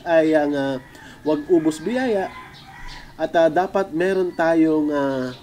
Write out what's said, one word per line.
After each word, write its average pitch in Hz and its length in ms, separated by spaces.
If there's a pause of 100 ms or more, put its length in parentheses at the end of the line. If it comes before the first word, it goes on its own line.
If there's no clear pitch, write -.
ay 160 320
ang, 147 160
ah, 135 240 (480)
wag 151 240
ubos 160 320
biyaya. 220 480 (880)
At, 156 160
ah, 165 160
dapat 190 440
meron 180 400
tayong, 160 600
ah, 135 500